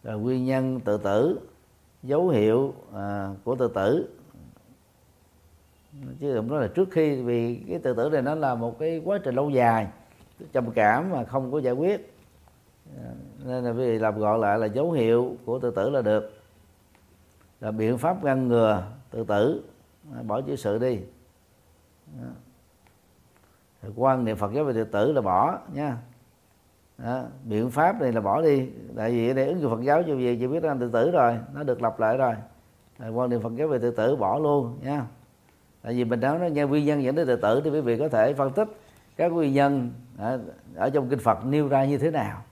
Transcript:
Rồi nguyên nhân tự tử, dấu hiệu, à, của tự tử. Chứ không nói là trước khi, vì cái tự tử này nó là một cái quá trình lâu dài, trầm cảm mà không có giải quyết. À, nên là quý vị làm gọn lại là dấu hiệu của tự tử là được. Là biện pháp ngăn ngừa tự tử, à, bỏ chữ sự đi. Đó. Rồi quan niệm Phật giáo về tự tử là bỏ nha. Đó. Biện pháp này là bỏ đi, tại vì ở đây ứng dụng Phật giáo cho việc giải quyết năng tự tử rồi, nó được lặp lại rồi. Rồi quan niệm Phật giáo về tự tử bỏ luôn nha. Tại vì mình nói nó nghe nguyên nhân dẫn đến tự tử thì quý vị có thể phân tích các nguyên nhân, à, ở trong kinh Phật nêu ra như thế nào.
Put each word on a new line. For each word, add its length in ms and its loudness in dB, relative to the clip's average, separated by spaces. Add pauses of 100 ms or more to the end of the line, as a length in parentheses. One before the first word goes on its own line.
Rồi 160 -8
nguyên 260 -2
nhân 360 -2
tự 180 -2
tử, 420 2 (600)
dấu 260 0
hiệu, 460 2 (200)
à, 360 -6 (140)
của 120 -2
tự 180 0
tử. 440 0 (2000)
Chứ 160 -2
không 120 -2
nói 120 -2
là 80 0
trước 240 0
khi, 300 2
vì 460 -2
cái 100 -4
tự 160 -2
tử 160 0
này 120 0
nó 120 -2
là 200 0
một 240 -6
cái 260 -4
quá 200 -2
trình 100 -2
lâu 160 0
dài, 380 4 (640)
trầm 180 0
cảm 400 4
mà 140 -4
không 280 -4
có 60 -2
giải 160 0
quyết. 340 -2 (880)
À, 140 -14 (340)
nên 200 -6
là 60 0
quý 60 -2
vị 220 2
làm 200 0
gọn 220 2
lại 180 2
là 80 0
dấu 260 0
hiệu 520 2
của 140 -4
tự 120 -2
tử 200 0
là 120 0
được. 400 0 (1160)
Là 100 -4
biện 280 0
pháp 260 -2
ngăn 240 0
ngừa 340 4 (280)
tự 140 -6
tử, 400 2 (500)
à, 80 -12
bỏ 180 -4
chữ 160 -8
sự 220 -2
đi. 220 -2 (1200)
Đó. 80 -12 (1500)
Rồi 140 -14
quan 280 2
niệm 120 0
Phật 160 -2
giáo 120 0
về 80 0
tự 120 0
tử 280 2
là 80 2
bỏ 380 2 (160)
nha. 220 -4 (1040)
Đó. 260 -6 (200)
Biện 260 -2
pháp 300 6
này 120 2
là 80 2
bỏ 220 2
đi, 280 4 (260)
tại 140 0
vì 200 2
ở 40 0
đây 120 2
ứng 140 0
dụng 120 2
Phật 100 -2
giáo 200 4
cho 120 -2
việc 240 0
giải 100 -2
quyết 140 -2
năng 160 -2
tự 120 -2
tử 200 2
rồi, 280 4 (160)
nó 80 -8
được 200 -2
lặp 180 -2
lại 160 2
rồi. 180 0 (640)
Rồi 120 -10
quan 200 -2
niệm 120 -2
Phật 140 -6
giáo 120 -2
về 100 0
tự 120 0
tử 260 0
bỏ 220 0
luôn 440 0
nha. 240 -6 (760)
Tại 100 -8
vì 120 0
mình 160 0
nói 180 0
nó 80 -2
nghe 180 0
nguyên 220 2
nhân 160 2
dẫn 120 0
đến 120 0
tự 100 2
tử 280 2
thì 60 0
quý 100 0
vị 180 0
có 100 0
thể 260 4
phân 180 0
tích 160 0 (480)
các 160 0
nguyên 200 0
nhân, 380 2 (280)
à, 200 -4 (360)
ở 160 0
trong 180 0
kinh 100 0
Phật 260 0
nêu 240 0
ra 160 2
như 140 0
thế 120 0
nào. 420 -4